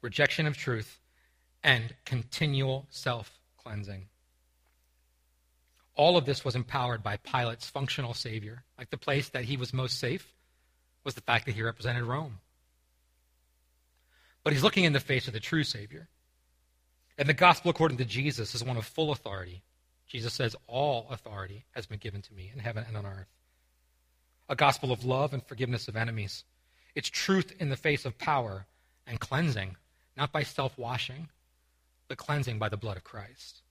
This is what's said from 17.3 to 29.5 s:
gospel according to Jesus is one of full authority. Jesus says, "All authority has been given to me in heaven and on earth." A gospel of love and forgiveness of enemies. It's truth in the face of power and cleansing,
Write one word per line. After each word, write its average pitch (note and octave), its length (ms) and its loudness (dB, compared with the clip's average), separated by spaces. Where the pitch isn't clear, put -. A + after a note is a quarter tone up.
gospel F3 360 6
according D#3 280 4
to C3 60 2
Jesus A#2+ 480 -2
is A#2 120 -4
one B2+ 120 -2
of A2 80 -2
full D3+ 280 0
authority. F#2+ 500 -8
Jesus A#2 260 -6
says, A#2 220 0
"All B2 420 0
authority G#2 580 -10
has A#2 100 -8
been G#2+ 140 -10
given G2+ 220 -8
to - 120 -20
me F#2+ 180 -16
in C3 60 -12
heaven A2 300 -6
and A2 80 -6
on G2+ 100 -6
earth." G2 220 -12
A C#3 80 0
gospel C3+ 360 4
of B2 120 -2
love C3 280 2
and C3+ 140 -4
forgiveness A#2+ 420 -4
of G#2 80 -6
enemies. A2 480 -4
It's - 140 -2
truth - 440 2
in D3 180 -2
the C3+ 60 0
face D3 280 2
of B2 140 -4
power A2+ 480 0
and A#2 140 -6
cleansing, A#2 560 0